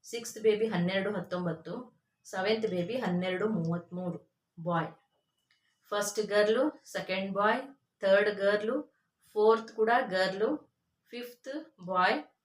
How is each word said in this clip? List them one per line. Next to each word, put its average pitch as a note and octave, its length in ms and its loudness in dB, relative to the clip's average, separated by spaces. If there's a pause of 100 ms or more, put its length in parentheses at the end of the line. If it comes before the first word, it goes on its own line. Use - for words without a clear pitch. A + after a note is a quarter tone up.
ಸಿಕ್ಸ್ತ್ A#3 380 -12
ಬೇಬಿ G#3+ 240 4
ಹನ್ನೆರಡು F#3+ 460 0
ಹತ್ತೊಂಬತ್ತು, F3+ 880 -6 (240)
ಸೆವೆಂತ್ G#3+ 420 -2
ಬೇಬಿ F3+ 300 -2
ಹನ್ನೆರಡು F#3 520 -2
ಮೂವತ್ಮೂರು, F3 880 -6 (260)
ಬಾಯ್. E3 260 -2 (1000)
ಫಸ್ಟ್ G#3 360 -4
ಗರ್ಲು, G#3+ 580 2
ಸೆಕೆಂಡ್ F#3+ 480 -6
ಬಾಯ್, G#3+ 300 2 (380)
ಥರ್ಡ್ G3+ 300 4
ಗರ್ಲು, G#3 520 0 (500)
ಫೋರ್ತ್ A3 400 4
ಕೂಡ A3 180 2 (180)
ಗರ್ಲು, F#3+ 680 -2 (300)
ಫಿಫ್ತ್ A#3+ 760 -14
ಬಾಯ್ F#3 400 2 (200)